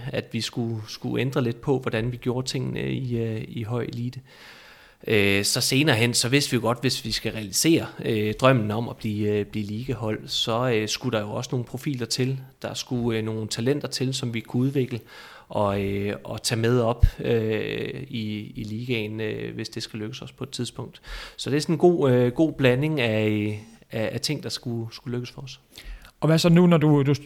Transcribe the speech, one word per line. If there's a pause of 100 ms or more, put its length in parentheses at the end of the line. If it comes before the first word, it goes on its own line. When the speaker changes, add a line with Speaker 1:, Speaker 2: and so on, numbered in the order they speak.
Speaker 1:
at
vi
skulle, (100)
skulle
ændre
lidt
på,
hvordan
vi
gjorde
tingene
i,
øh,
i
høj
elite. (880)
Øh,
så
senere
hen,
så
vidste
vi
jo
godt,
hvis
vi
skal
realisere, (200)
øh,
drømmen
om
at
blive,
øh,
blive
ligahold,
så,
øh,
skulle
der
jo
også
nogle
profiler
til. (220)
Der
skulle,
øh,
nogle
talenter
til,
som
vi
kunne
udvikle (500)
og,
øh,
og
tage
med
op, (140)
øh,
i,
i
ligaen,
øh,
hvis
det
skal
lykkes
os
på
et
tidspunkt. (360)
Så
det
er
sådan
en
god,
øh,
god
blanding
af, (320)
af,
af
ting,
der
skulle,
skulle
lykkes
for
os. (640)
Speaker 2:
Og
hvad
så
nu,
når
du,
du, (100)